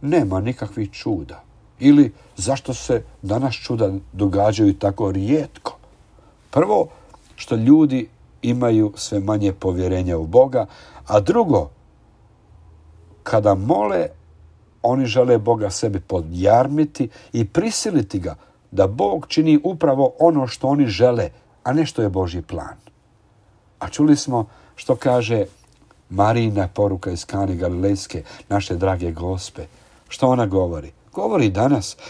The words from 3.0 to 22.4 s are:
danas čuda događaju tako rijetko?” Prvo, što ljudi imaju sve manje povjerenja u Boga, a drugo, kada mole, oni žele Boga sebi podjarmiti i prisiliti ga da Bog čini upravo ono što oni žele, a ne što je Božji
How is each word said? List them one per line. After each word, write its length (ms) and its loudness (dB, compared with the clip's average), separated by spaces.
danas 320 -2
čuda 380 -2
događaju 680 2
tako 320 -2
rijetko?” 680 -2
Prvo, 360 2
što 200 -6
ljudi 540 4
imaju 540 0
sve 240 -6
manje 340 -2
povjerenja 640 -2
u 80 -4
Boga, 400 2
a 120 2
drugo, 500 0
kada 320 2
mole, 520 0
oni 220 0
žele 320 2
Boga 320 0
sebi 300 -4
podjarmiti 1080 0
i 120 0
prisiliti 760 -2
ga 160 -8
da 160 2
Bog 400 -2
čini 360 4
upravo 560 0
ono 280 4
što 200 -6
oni 180 2
žele, 440 2
a 100 -4
ne 120 0
što 160 -6
je 80 0
Božji 320 -4